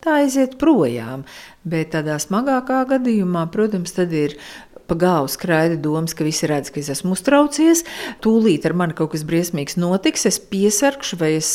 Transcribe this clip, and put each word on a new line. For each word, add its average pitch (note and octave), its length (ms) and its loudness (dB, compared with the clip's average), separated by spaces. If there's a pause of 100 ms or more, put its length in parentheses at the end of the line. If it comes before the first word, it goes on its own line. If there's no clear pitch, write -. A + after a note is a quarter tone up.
tā D4+ 180 2
aiziet C4 380 0
projām. C3+ 680 2 (420)
Bet D#3+ 240 -2
tādā D3+ 300 -2
smagākā C4 640 0
gadījumā, G3+ 640 0
protams, G#3+ 420 -2
tad F3 220 0
ir D3 240 0 (500)
pa E3+ 80 0
galvu E3 320 2
skraida E3 480 0
domas, D#3 400 -2
ka D#3+ 80 -4
visi D#3 240 -2
redz, C#3+ 240 -2
ka D3+ 80 -6
es C#3 80 -8
esmu D#3+ 240 -4
uztraucies, D4 720 2 (400)
tūlīt A3 400 4
ar D#3+ 80 0
mani E3+ 240 0
kaut D#3 160 -2
kas D3+ 160 -6
briesmīgs E3 480 -2
notiks, F#3 480 0
es F#3+ 160 0
piesarkšu G#3 800 0
vai D#3 160 2
es D#3 180 -2